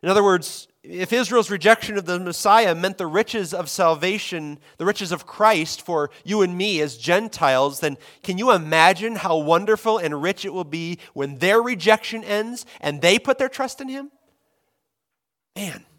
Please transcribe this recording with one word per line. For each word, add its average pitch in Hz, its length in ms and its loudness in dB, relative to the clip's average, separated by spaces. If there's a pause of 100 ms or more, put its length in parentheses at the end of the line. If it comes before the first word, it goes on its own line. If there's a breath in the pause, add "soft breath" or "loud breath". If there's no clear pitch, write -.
In 165 80 -4
other 202 140 4
words, 180 440 0 (160)
if 180 300 -6
Israel's 226 380 2
rejection 202 460 2
of 185 80 -6
the 180 140 -4
Messiah 196 540 2
meant 180 240 -4
the 180 100 -6
riches 190 460 -2
of 175 160 -6
salvation, 165 920 -2 (180 soft breath)
the 170 80 -6
riches 196 260 -2
of 170 160 -8
Christ 202 580 0
for 151 240 -2 (140 loud breath)
you 202 180 0
and 180 160 0
me 185 240 -2
as 135 160 -4
Gentiles, 139 800 0
then 147 180 -4 (260 loud breath)
can 185 140 -6
you 240 140 2
imagine 175 680 4
how 175 200 0
wonderful 208 600 2
and 151 240 -4
rich 190 220 -2
it 190 100 -8
will 185 100 -6
be 165 340 -8 (160 loud breath)
when 139 240 -6
their 196 240 4
rejection 220 600 0
ends 214 420 -6 (160 loud breath)
and 147 200 -4
they 185 180 6
put 254 180 0
their 269 120 -2
trust 262 300 -8
in 269 80 -12
him? 277 240 -12 (1400)
Man. 185 300 -12 (140)